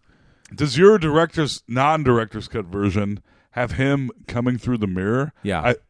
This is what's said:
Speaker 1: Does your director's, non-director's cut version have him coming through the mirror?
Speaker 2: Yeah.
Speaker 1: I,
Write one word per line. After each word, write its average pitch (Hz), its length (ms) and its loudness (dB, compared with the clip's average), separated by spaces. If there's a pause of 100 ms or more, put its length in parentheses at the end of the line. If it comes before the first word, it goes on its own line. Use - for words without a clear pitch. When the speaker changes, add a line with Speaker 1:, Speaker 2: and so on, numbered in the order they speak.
(540)
Speaker 1:
Does 139 240 -2
your 202 200 8
director's, 160 680 0
non-director's 123 800 0
cut 107 200 -8
version 101 540 -2 (300)
have 120 220 -4
him 135 400 0 (160)
coming 123 280 -2
through 123 220 -4
the 104 80 -2
mirror? 104 460 -2 (100)
Speaker 2:
Yeah. 92 200 -4
Speaker 1:
I, 120 120 2 (160)